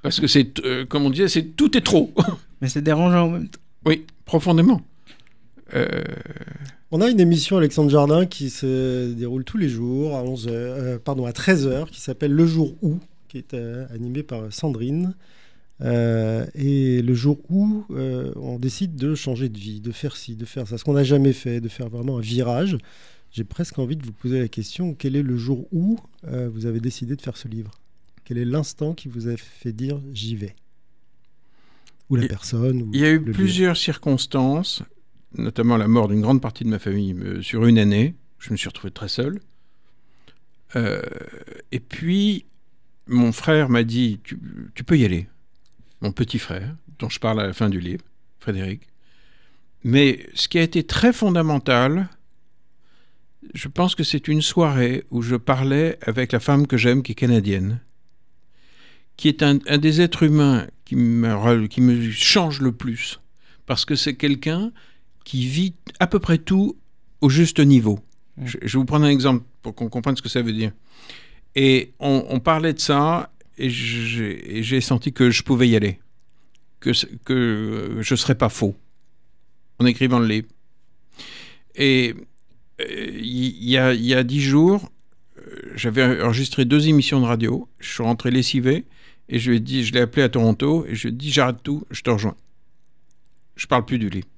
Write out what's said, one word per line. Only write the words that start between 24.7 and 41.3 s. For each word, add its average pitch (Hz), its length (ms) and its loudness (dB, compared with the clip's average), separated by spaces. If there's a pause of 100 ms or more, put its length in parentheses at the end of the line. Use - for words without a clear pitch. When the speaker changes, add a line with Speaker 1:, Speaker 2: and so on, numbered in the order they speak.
Speaker 3:
quel 139 200 -4
est 143 80 0
le 127 140 -2
jour 123 340 -4
où, 190 260 0 (300)
euh, 127 260 -6
vous 110 120 -8
avez 117 160 -2
décidé 123 340 -6
de 131 60 -18
faire - 160 -12
ce - 100 -16
livre ? 110 240 -12 (540)
Quel 120 120 -8
est 120 80 -4
l'instant 151 480 -4
qui - 140 -14
vous 117 220 -8
a 117 80 -4
fait - 360 -12
dire, « 135 260 -6 (140)
J'y 113 220 -8
vais ? » 101 200 -10 (1500)
Ou 131 80 2
la 117 60 2
Speaker 1:
Il, - 40 -2
Speaker 3:
personne, 120 560 -2
ou 110 100 -8
Speaker 1:
il 135 60 0
y 147 60 4
a 156 40 6
eu 160 80 6
Speaker 3:
le 156 100 -2
lieu ? 113 40 -4
Speaker 1:
plusieurs 180 460 2
circonstances, 143 1040 -2 (540)
notamment 117 400 0
la 107 100 2
mort 113 220 4
d'une 107 120 2
grande 127 200 4
partie 117 220 -8
de 113 60 0
ma 107 100 -2
famille, 98 340 -4
euh, 92 280 -8
sur 113 240 0
une 117 140 8
année. 107 340 4 (260)
Je - 120 -12
me 104 60 -4
suis - 100 -6
retrouvé - 240 -12
très - 180 -12
seul. 160 300 -6 (1400)
Euh, 110 260 -2 (720)